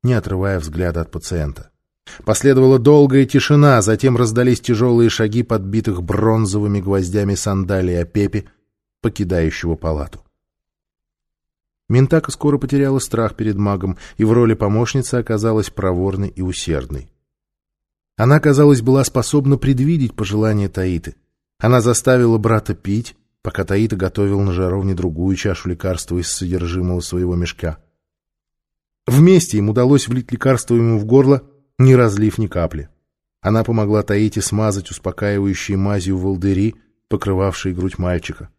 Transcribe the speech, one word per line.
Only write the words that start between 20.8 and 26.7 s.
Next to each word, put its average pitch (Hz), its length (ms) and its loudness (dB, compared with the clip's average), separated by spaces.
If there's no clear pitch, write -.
Она 120 220 2
заставила 120 560 2
брата 107 380 -2
пить, 104 400 -6
пока - 240 -6
Таита 107 300 -2
готовил 98 460 -2
на 98 120 0
жаровне 92 420 -2
другую 87 400 -2
чашу 92 340 -4
лекарства 87 480 -6
из 87 140 -6
содержимого 90 680 -4